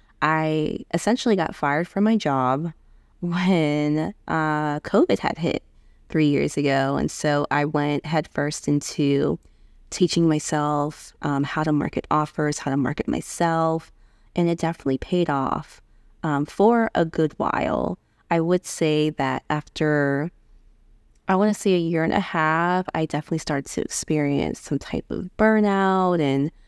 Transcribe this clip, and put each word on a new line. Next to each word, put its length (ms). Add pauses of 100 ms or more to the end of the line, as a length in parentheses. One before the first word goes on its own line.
(220)
I 580 (140)
essentially 440
got 180
fired 320
from 160
my 140
job 560 (480)
when, 920 (140)
uh, 540
covid 380
had 180
hit 260 (460)
three 180
years 300
ago. 400
And 120
so 400
I 140
went 420
headfirst 600
into 720 (520)
teaching 360
myself, 920
um, 240
how 180
to 80
market 400
offers, 480
how 100
to 60
market 320
myself. 840 (420)
And 140
it 100
definitely 380
paid 320
off, 520 (400)
um, 240
for 500
a 100
good 320
while. 600 (320)
I 120
would 240
say 460
that 380
after, 800 (1000)
I 80
wanna 160
say 220
a 20
year 260
and 80
a 80
half, 720
I 120
definitely 320
started 300
to 140
experience 800
some 200
type 300
of 280
burnout 840
and 320 (160)